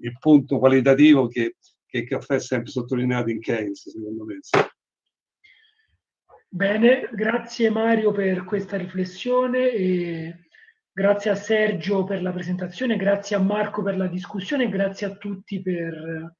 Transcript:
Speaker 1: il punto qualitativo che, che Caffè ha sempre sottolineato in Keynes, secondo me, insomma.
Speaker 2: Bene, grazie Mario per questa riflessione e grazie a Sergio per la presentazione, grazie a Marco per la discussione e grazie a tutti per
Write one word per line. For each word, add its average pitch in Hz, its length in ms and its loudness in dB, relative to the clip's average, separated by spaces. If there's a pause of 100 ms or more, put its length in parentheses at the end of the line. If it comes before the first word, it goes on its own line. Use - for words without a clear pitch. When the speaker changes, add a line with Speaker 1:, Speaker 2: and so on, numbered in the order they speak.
Speaker 1:
il 120 180 -8
punto 143 400 4
qualitativo 135 720 6
che, 117 260 -2 (320)
che 120 160 -4
Caffè 123 320 -4
ha 120 60 0
sempre 117 320 -4
sottolineato 123 580 -2
in 113 80 -4
Keynes, 107 520 -4
secondo 110 340 -10
me, 107 100 -10
insomma. - 340 0 (1800)
Speaker 2:
Bene, 214 640 2
grazie 226 580 -2
Mario 220 400 2
per 190 320 0
questa 196 340 -4
riflessione 247 920 0
e 175 800 -2 (420)
grazie 202 400 0
a 190 60 0
Sergio 196 680 0
per 185 200 -4
la 180 100 -2
presentazione, 180 640 -4
grazie 196 400 0
a 190 40 0
Marco 208 440 0
per 196 120 -2
la 185 120 -2
discussione 190 560 -4
e 214 40 0
grazie 190 380 -4
a 196 80 -8
tutti 196 480 -8
per 165 760 -6